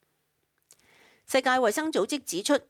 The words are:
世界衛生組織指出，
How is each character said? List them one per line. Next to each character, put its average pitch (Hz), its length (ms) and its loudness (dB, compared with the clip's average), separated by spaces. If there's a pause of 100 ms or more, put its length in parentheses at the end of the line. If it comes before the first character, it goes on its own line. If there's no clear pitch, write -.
(1300)
世 262 160 0
界 254 80 0
衛 254 200 4
生 311 220 -2
組 214 140 0
織 294 180 -6
指 170 180 -6
出， 285 160 2 (120)